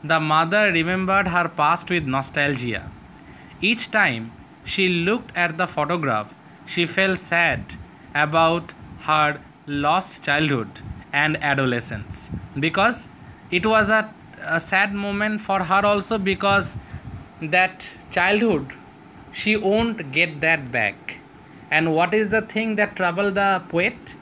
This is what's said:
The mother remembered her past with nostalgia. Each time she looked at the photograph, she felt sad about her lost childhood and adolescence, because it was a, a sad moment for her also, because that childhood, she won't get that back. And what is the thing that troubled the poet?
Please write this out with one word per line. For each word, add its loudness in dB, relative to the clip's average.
The 2
mother 4
remembered 2
her 2
past 0
with 0
nostalgia. -2
Each 0
time 0
she 0
looked 0
at 0
the 0
photograph, 0
she -2
felt 0
sad 0
about 2
her 2
lost 0
childhood 0
and 0
adolescence, -2
because 0
it 0
was 4
a, 2
a -2
sad 0
moment -2
for -2
her 2
also, 2
because 0
that 0
childhood, 2
she 0
won't 0
get 0
that 0
back. -4
And 2
what 2
is 2
the 2
thing -4
that -2
troubled 0
the 0
poet? -4